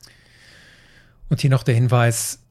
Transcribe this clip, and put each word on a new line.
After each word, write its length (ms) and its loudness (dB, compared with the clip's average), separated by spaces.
Und 120 -2
hier 80 2
noch 140 0
der 120 0
Hinweis, 760 0